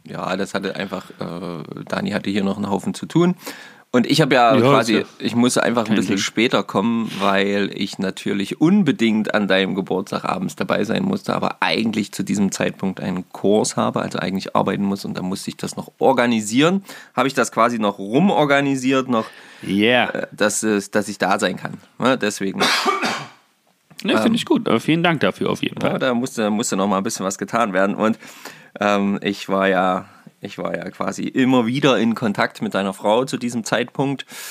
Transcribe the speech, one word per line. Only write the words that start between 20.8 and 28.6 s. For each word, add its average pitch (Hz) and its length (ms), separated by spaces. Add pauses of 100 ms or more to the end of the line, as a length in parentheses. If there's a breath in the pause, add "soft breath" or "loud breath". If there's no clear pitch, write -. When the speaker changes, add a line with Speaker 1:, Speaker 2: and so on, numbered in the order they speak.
Speaker 1:
dass 101 180
ich 101 100
da 98 200
sein 95 180
kann. - 180 (260)
Ne, 123 180
deswegen. 98 400 (1400 loud breath)
Speaker 2:
Ne, - 120
find 110 120
Speaker 1:
Ähm, 113 80
Speaker 2:
ich - 100
gut. - 240
Aber - 120
vielen 165 220
Dank 170 180
dafür - 300
auf 95 120
jeden - 180
Speaker 1:
ja, 151 100
Speaker 2:
Fall. 190 80
Speaker 1:
da 131 160
musste, 120 360
musste 107 260
noch 95 120
mal 98 100
ein 98 60
bisschen 110 200
was 98 140
getan 113 340
werden. 95 220
Und, 110 240 (640 loud breath)